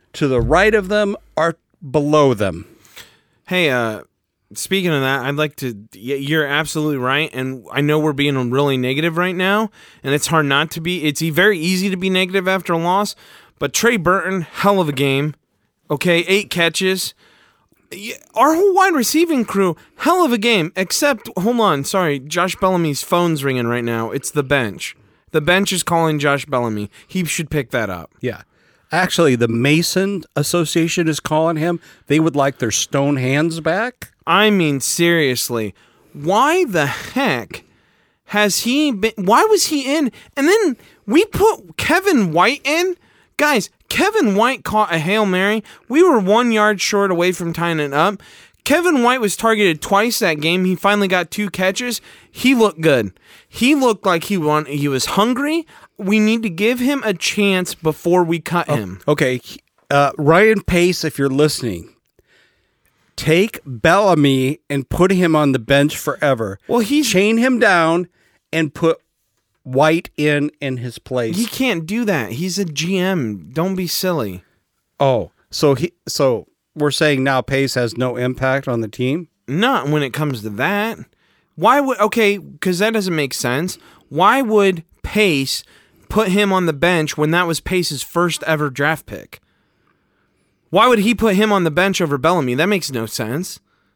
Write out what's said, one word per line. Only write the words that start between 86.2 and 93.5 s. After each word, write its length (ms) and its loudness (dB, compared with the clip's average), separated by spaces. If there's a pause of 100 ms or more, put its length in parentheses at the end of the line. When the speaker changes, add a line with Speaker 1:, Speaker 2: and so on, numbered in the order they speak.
Speaker 2:
him 240 2
on 140 2
the 60 2
bench 460 0
when 140 0
that 140 2
was 140 -4
Pace's 420 -4
first 420 -2
ever 260 -2
draft 340 -2
pick? 360 -16 (1300)
Why 160 4
would 140 4
he 140 4
put 220 2
him 160 4
on 120 2
the 60 2
bench 300 0
over 160 0
Bellamy? 380 0
That 120 0
makes 240 -2
no 160 -4
sense. 540 -8 (360)